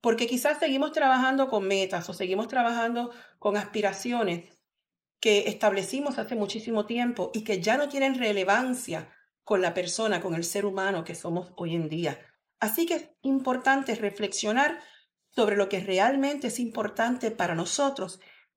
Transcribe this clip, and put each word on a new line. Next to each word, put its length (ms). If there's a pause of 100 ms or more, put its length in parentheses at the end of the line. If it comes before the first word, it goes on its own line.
Porque 220
quizás 320
seguimos 320
trabajando 580
con 200
metas 400
o 40
seguimos 360
trabajando 640 (260)
con 180
aspiraciones 1000 (600)
que 260
establecimos 720
hace 160
muchísimo 520
tiempo 460
y 120
que 180
ya 140
no 120
tienen 300
relevancia 960 (320)
con 180
la 120
persona, 460
con 140
el 80
ser 240
humano 380
que 100
somos 420
hoy 200
en 120
día. 300 (400)
Así 260
que 100
es 160 (100)
importante 760
reflexionar 840 (480)
sobre 260
lo 140
que 100
realmente 720
es 100
importante 720
para 240
nosotros 640 (380)